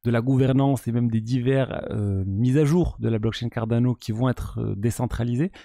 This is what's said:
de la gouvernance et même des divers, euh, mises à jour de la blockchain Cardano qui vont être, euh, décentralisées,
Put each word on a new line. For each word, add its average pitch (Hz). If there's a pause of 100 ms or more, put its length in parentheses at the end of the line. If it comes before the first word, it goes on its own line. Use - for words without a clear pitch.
de 117
la 117
gouvernance 135
et 117
même 120
des 113
divers, 127
euh, 101
mises 113
à 156
jour 160
de 117
la 113
blockchain 113
Cardano 117
qui -
vont 120
être, -
euh, 107
décentralisées, 120 (140)